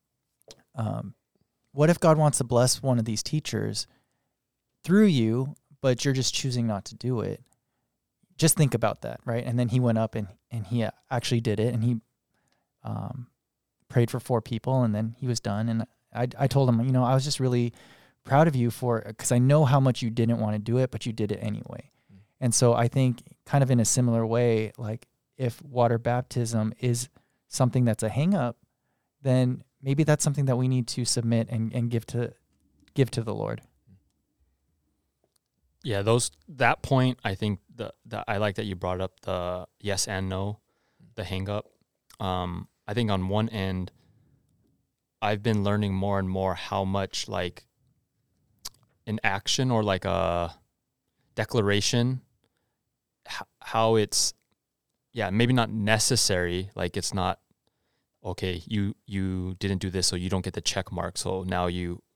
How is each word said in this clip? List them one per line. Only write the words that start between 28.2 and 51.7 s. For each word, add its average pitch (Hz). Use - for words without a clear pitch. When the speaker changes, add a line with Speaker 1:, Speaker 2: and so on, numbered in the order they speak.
Speaker 1:
up, 123
then 127
maybe 139
that's 151
something 143
that 127
we 127
need 127
to 123
submit 117
and, 113
and 117
give 117
to, 120
give 131
to 120
the 110
Lord. 55
Speaker 3:
Yeah, 101
those, 113
that 127
point, 127
I 98
think 104
the, 107
the, 113
I 104
like 104
that 107
you 101
brought 90
up 95
the 90
yes 98
and 95
no, 98
the 113
hang 95
up. 104
Um, 90
I 104
think 113
on 95
one 107
end, 95
I've 104
been 104
learning 101
more 98
and 95
more 95
how 98
much, 98
like, 90
an 107
action 110
or, 113
like, 95
a 87
declaration 113